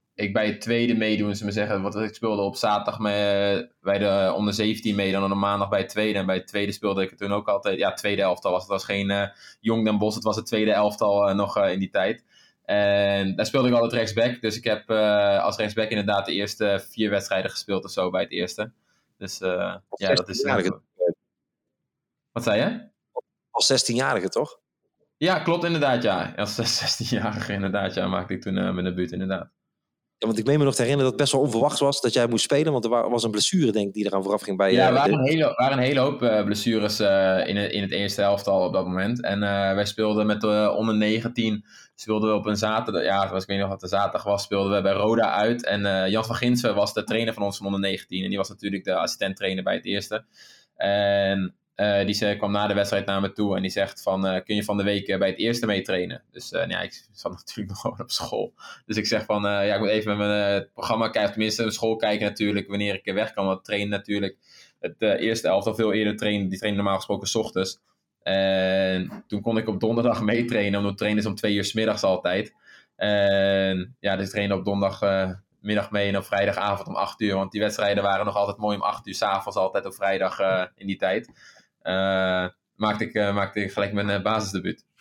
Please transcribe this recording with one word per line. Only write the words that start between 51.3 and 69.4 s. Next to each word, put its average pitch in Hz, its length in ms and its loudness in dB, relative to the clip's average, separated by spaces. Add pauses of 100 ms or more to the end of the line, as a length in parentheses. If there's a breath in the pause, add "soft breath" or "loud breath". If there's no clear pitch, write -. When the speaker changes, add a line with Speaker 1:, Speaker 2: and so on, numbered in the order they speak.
Speaker 1:
eh, 101 320 2
die 101 80 0
zei, 104 220 0
kwam 104 160 -2
na 101 140 0
de 104 80 0
wedstrijd 101 320 0
naar 98 140 0
me 98 120 -2
toe 101 240 -2
en 92 60 -2
die 92 80 -2
zegt 98 320 -4
van, 95 240 0
eh, 95 180 -2
"Kun 107 100 -4
je 104 100 0
van 104 120 -2
de 101 60 0
week, 101 260 0
eh, 95 100 0
bij 98 100 2
het 95 100 -4
eerste 120 280 -2
mee 98 160 0
trainen?" 90 480 -4
Dus, - 220 -16
eh, 90 80 -2
nou 90 120 -2
ja, 90 80 -4
ik - 320 -12
zat - 240 -8
<laughs> - 0 -
natuurlijk - 320 -10
nog 98 120 -10
gewoon - 200 -6
op - 100 -12
school. - 420 -6 (340 loud breath)
Dus 107 100 -6
ik 101 100 -2
zeg 110 180 0
van, 104 220 0
eh, 101 200 0
"Ja, 104 80 2
ik 101 60 0
moet 104 80 0
even 104 280 0
met 104 100 0
mijn, 101 360 2
eh, - 120 -14
programma 113 340 -2
kijken, 104 240 0
tenminste 110 280 -2
mijn 110 140 -2
school 113 220 0
kijken 107 300 0
natuurlijk, 104 420 -2
wanneer 101 260 -2
ik, - 120 -10
eh, 98 80 -2
weg 110 180 -2
kan." 98 140 -2
Want 95 180 -2
trainen 101 260 -2
natuurlijk, 101 460 -4 (440 soft breath)
het, 87 180 -6
eh, 107 220 2
eerste 113 280 0
elftal 101 260 2
veel 110 180 2
eerder 104 240 0
trainen. 104 320 0
Die 95 100 -6
trainen 104 220 -2
normaal 98 200 0
gesproken 98 280 -4
's - 60 -2
ochtends. 101 460 -2 (420)
En 95 1040 0
toen 104 140 -4